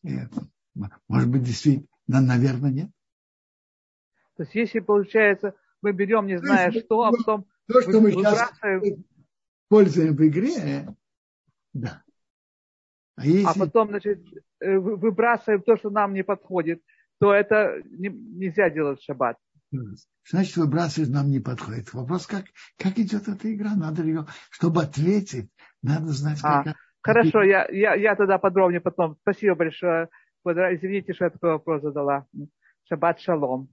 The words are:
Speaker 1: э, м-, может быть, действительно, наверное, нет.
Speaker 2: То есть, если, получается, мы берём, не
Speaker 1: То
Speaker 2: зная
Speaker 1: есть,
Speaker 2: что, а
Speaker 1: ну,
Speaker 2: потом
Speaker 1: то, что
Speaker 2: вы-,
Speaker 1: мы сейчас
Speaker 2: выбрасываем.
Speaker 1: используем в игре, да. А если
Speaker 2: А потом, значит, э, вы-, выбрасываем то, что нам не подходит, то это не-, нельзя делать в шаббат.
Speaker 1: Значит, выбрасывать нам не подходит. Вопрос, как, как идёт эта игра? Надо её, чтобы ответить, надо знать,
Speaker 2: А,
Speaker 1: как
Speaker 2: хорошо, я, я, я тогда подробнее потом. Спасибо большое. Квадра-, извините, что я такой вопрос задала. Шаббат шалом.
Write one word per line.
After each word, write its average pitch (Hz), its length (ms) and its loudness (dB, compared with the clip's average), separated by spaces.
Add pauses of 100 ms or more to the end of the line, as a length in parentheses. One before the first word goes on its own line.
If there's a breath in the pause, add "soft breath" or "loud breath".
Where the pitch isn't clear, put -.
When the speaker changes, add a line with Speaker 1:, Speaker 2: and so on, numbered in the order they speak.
Speaker 1:
э, 139 220 -8 (500)
м-, 101 140 -10 (180)
может 123 220 2
быть, 131 120 0
действительно, 131 760 -2
наверное, 127 500 0
нет. 147 200 -6 (1500)
Speaker 2:
То 190 60 -8
есть, - 120 -12
если, 220 260 -2
получается, 202 760 2 (260)
мы 208 120 -2
берём, 202 340 0
не 190 120 -4
Speaker 1:
То 170 80 -8
Speaker 2:
зная 185 240 4
Speaker 1:
есть, 226 140 -4
Speaker 2:
что, 226 180 0
а 220 100 4
Speaker 1:
ну, 233 40 2
Speaker 2:
потом 214 300 -2 (200)
Speaker 1:
то, 247 140 6
что 190 120 0
Speaker 2:
вы-, 220 100 8
Speaker 1:
мы 214 80 8
сейчас 214 420 2 (100)
Speaker 2:
выбрасываем. 202 420 -4 (600)
Speaker 1:
используем 165 520 4
в 156 100 4
игре, 160 680 -2 (760)
да. 113 300 -8 (1120)
А 127 100 -6
если 185 200 4
Speaker 2:
А 165 80 2 (120)
потом, 220 220 2
значит, 202 340 -6 (380)
э, 196 160 0
вы-, 196 200 -2
выбрасываем 220 680 0
то, 226 160 4
что - 100 -8
нам 202 240 0
не 190 120 -4
подходит, 170 580 -4 (360)
то 202 140 4
это 202 520 2
не-, 180 240 -10
нельзя 185 640 -2
делать 147 300 -4
в - 40 -20
шаббат. 127 320 -4 (920)
Speaker 1:
Значит, 180 280 -2
выбрасывать 156 540 0
нам 143 200 0
не 135 100 0
подходит. 117 520 -10
Вопрос, 131 340 -6
как, 196 200 -8 (300 loud breath)
как 190 220 -4
идёт 208 300 -4
эта 214 260 -6
игра? 208 220 -6
Надо 156 260 -4
её, 156 240 -4 (240 loud breath)
чтобы 170 320 0
ответить, 151 680 -2 (340 soft breath)
надо 156 260 -2
знать, 147 340 -4
Speaker 2:
А, 147 220 2
Speaker 1:
как 156 120 -8 (260 soft breath)
Speaker 2:
хорошо, 220 400 4
я, 190 280 4
я, 196 240 0
я 202 220 2
тогда 190 220 2
подробнее 185 420 2
потом. 170 420 -2
Спасибо 202 320 0
большое. 165 540 -2 (340 soft breath)
Квадра-, 180 320 0
извините, 190 400 -6
что - 100 -4
я 170 60 0
такой 170 200 -4
вопрос 156 320 -4
задала. 143 440 -4 (640)
Шаббат 170 320 -2
шалом. 135 520 -4